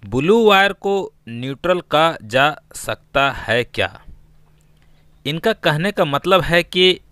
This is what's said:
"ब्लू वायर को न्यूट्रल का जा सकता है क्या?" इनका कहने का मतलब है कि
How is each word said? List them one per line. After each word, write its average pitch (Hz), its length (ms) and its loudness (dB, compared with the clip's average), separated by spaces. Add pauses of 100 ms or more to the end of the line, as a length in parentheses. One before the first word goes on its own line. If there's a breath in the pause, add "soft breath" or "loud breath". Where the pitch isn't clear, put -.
"ब्लू 147 420 2
वायर 196 280 4
को 196 400 -6 (140)
न्यूट्रल 135 540 -4
का 160 420 0
जा 127 220 0 (300)
सकता - 560 -2
है 117 320 -2
क्या?" 98 260 -4 (1400)
इनका 165 280 -2
कहने 170 380 -2
का 202 140 0
मतलब 165 360 0
है 170 220 0
कि 185 360 2 (120)